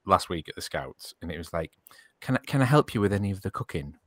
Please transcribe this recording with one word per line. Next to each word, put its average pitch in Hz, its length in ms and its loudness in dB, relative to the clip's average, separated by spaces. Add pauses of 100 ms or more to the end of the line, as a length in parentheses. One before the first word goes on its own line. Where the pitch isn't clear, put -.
last 95 240 4
week 82 200 -4
at - 80 -14
the - 40 -12
Scouts. - 640 -8
And 80 80 -8
it 78 80 -8
was 85 140 -12
like, 82 180 -4 (500)
"Can 127 160 0
I, - 40 2
can - 200 0
I 131 40 4
help 143 300 4
you 117 60 2
with 101 120 4
any 101 180 2
of 95 120 -6
the - 100 -4
cooking?" 73 420 -6 (120)